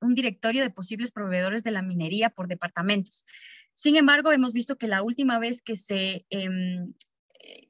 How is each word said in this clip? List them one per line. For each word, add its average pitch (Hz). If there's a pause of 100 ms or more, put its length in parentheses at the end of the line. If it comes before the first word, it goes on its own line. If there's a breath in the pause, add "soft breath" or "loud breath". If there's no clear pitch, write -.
un 240
directorio 240
de 247
posibles 220
proveedores 196
de 226
la 190
minería 185
por 180
departamentos. 180 (500 loud breath)
Sin 294
embargo, 294
hemos 254
visto 247
que 226
la 196
última 240
vez 233
que 226
se, 190
em, 185 (440)
eh, -